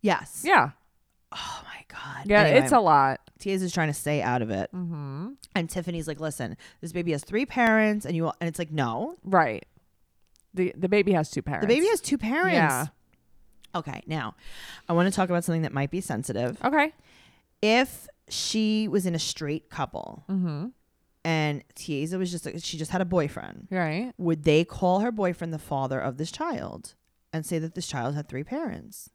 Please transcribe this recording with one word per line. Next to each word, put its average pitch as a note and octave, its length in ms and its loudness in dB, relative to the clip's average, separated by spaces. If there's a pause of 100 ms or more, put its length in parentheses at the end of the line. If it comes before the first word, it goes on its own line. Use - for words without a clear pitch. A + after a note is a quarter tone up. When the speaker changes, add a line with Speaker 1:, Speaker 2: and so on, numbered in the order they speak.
Speaker 1:
Yes. - 420 0
Speaker 2:
Yeah. C#4+ 280 6 (600)
Speaker 1:
Oh, - 320 -12
my - 260 -16
God. - 360 -12
Speaker 2:
Yeah, G#3 160 8
Speaker 1:
Anyway. F#3 220 8
Speaker 2:
it's - 80 2
a B3+ 80 10
lot. C#3+ 400 6 (200)
Speaker 1:
Tia's G3 220 -2
is F3+ 100 -2
trying E3 180 2
to C#3+ 40 -2
stay D3 300 0
out B2 180 2
of A2 80 -2
it. G2 260 -2
Speaker 2:
Mm-hmm. D#3+ 540 -8 (260)
Speaker 1:
And E3+ 140 -2
Tiffany's E3+ 380 -6
like, D3+ 120 -6
"Listen, D3 380 -6 (220)
this E3 120 -10
baby E3+ 200 -2
has C#3+ 120 -2
three A#3 220 -2
parents," A3 600 2
and D#3 100 -2
you, E3 120 0 (120)
and E3+ 80 -2
it's D#3+ 120 -6
like, D#3 120 -4
"No." D3+ 520 -2
Speaker 2:
Right. D#3+ 420 2 (880)
The, F3+ 240 0
the F3+ 120 -2
baby G3+ 240 4
has D#3 180 2
two - 100 -4
parents. B2+ 220 -4
Speaker 1:
The G#3+ 100 4
baby D#4+ 140 4
has A4 140 2
two C#4 160 -2
parents. D#4 360 0
Speaker 2:
Yeah. D3 320 4 (880)
Speaker 1:
Okay, D#3+ 320 -8
now, C#3+ 300 -6 (540)
I E3+ 40 2
wanna F3+ 180 4
talk F#3 180 0
about E3+ 160 0
something E3 160 0
that D#3 120 -2
might C#3 180 -2
be F#3 100 -4
sensitive. A#2+ 640 -4
Speaker 2:
Okay. D4 280 2 (680)
Speaker 1:
If A#3 460 2 (200)
she G#3+ 600 0
was F#3 180 2
in F3 100 0
a D#3 40 -2
straight - 500 -6
couple - 600 -8
Speaker 2:
Mm-hmm. F3+ 380 -2 (560)
Speaker 1:
and D3+ 400 0 (120)
Tiesa D#3 420 -6
was F3+ 140 -2
just, - 340 -8
she - 120 -8
just D3+ 140 -6
had F#3 100 -2
a F3+ 40 0
boyfriend, E3 680 -4
Speaker 2:
Right. F3+ 460 -2
Speaker 1:
would E3 260 -2
they D#3+ 220 6
call F#3 340 2
her A#3 120 0
boyfriend F3 420 -4
the D3+ 60 -6
father C3+ 400 -2
of B2+ 180 -4
this D#3 140 -4
child - 640 -8 (360)
and D#3+ 140 -4
say E3+ 140 -2
that E3 160 -6
this F3 120 -8
child C#3 280 -4
had D3 120 -6
three C3+ 160 -8
parents? - 720 -10